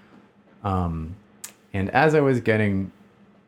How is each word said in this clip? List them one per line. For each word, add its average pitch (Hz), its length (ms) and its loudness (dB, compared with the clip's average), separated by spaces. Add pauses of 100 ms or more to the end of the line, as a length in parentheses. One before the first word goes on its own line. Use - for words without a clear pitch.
(640)
Um, 90 520 -4 (580)
and 98 160 -2
as 147 240 4
I 151 80 4
was 135 180 2
getting 104 520 0 (560)